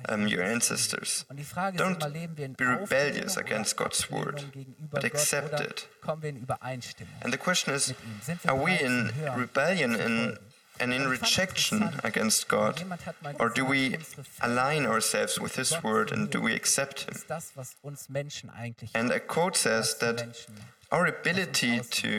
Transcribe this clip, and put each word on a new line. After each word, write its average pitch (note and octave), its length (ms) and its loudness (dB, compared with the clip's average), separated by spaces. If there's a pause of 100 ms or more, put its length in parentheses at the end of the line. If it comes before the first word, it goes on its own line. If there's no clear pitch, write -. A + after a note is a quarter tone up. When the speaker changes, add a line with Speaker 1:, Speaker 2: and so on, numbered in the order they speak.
Speaker 1:
ich A#2 100 0
Speaker 2:
um, G#2 120 2
your F2+ 180 2
Speaker 1:
will G#2 100 2
Speaker 2:
ancestors. - 760 0
Speaker 1:
Und C#3 100 -14
die D3 60 -10
Frage F#3 320 -4
ist E3 60 2
Speaker 2:
Don't F#3 140 2
Speaker 1:
immer, D3+ 120 -2
leben E3 280 -8
wir C#3+ 100 -6
in C3 80 -10
Speaker 2:
be C3 100 -2
rebellious B2+ 220 2
Speaker 1:
Auflehnung C#3 460 2
oder - 80 -2
Speaker 2:
against - 360 0
God's - 280 0
Speaker 1:
Ablehnung - 220 -2
Speaker 2:
word, C#3+ 260 -6
Speaker 1:
gegenüber C3+ 480 -6
Speaker 2:
but - 20 -4
Speaker 1:
Gott A#2+ 180 0
Speaker 2:
accept D3 340 0
Speaker 1:
oder D3 140 0
Speaker 2:
it. - 200 -10 (120)
Speaker 1:
kommen D#3 220 -6
wir D3+ 80 -4
in C#3+ 60 -8
Übereinstimmung B2 800 -8 (100)
Speaker 2:
And B2 80 -2
the C3+ 60 -2
question F3 360 0
is, C3+ 140 2
Speaker 1:
mit B2+ 160 -4
ihm? A2 180 -10
Sind E3+ 220 -6
wir C3+ 80 2
Speaker 2:
are C3 80 2
we D3+ 60 2
Speaker 1:
bereit F3+ 120 4
zu C#3+ 80 2
Speaker 2:
in A#2+ 300 2
Speaker 1:
hören, C#3 240 -2
Speaker 2:
rebellion C#3 540 2
Speaker 1:
zu G#2+ 80 0
Speaker 2:
in A2+ 160 2 (100)
Speaker 1:
folgen? G#2+ 100 -4 (420)
Speaker 2:
and B2 120 0
in C3 100 0
Speaker 1:
Ich C#3 40 2
fand B2+ 160 0
Speaker 2:
rejection - 600 2
Speaker 1:
interessant, - 220 -2
Speaker 2:
against A2 440 2
God? G#2+ 300 4
Speaker 1:
jemand F3+ 280 -8
hat E3+ 160 -10
mal D3 160 -8
Speaker 2:
Or A#2 120 4
do C3+ 160 2
Speaker 1:
gesagt, C3+ 40 2
Speaker 2:
we C3+ 260 4
Speaker 1:
unsere D3 280 -10
Fähigkeit, - 260 -8
Speaker 2:
align C3+ 360 4
ourselves A2 540 2
with A2+ 160 -4
His C3 140 0
Speaker 1:
Gott E3 140 0
Speaker 2:
word A2 240 2
Speaker 1:
zu - 60 -4
Speaker 2:
and G#2+ 200 -2
do A#2 60 0
Speaker 1:
hören, A2+ 120 2
Speaker 2:
we A2 40 0
accept - 440 0
Him? - 140 -8
Speaker 1:
ist - 160 -12
das, D#3+ 260 -8
was C3 260 -14
uns C#3+ 260 -12
Menschen C#3 420 -6
eigentlich A#2 440 -10
Speaker 2:
And A#2 180 2
a - 80 2
quote F3+ 380 0
says A2 340 4
Speaker 1:
was - 60 -6
Speaker 2:
that A#2 180 2
Speaker 1:
Menschen A#2 380 -10 (360)
Speaker 2:
our E3 160 4
Speaker 1:
was D#3 40 4
uns - 80 -4
Speaker 2:
ability D#3 600 2
Speaker 1:
ausmacht. - 220 -2
Speaker 2:
to A2+ 60 0 (100)